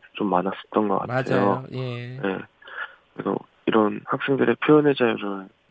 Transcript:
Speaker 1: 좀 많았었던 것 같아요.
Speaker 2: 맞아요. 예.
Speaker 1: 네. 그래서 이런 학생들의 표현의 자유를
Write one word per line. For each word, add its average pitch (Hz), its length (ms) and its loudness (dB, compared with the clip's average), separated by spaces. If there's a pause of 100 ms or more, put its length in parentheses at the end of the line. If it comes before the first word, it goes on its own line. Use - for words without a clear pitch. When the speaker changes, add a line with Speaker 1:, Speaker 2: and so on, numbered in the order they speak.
(120)
Speaker 1:
좀 104 160 -4
많았었던 95 600 0
것 95 100 0
같아요. 107 480 0
Speaker 2:
맞아요. 101 260 0
예. 123 500 -8
Speaker 1:
네. 95 160 -2 (760)
그래서 101 220 -4 (300)
이런 107 380 2
학생들의 127 520 0
표현의 147 400 6
자유를 104 520 -2 (220)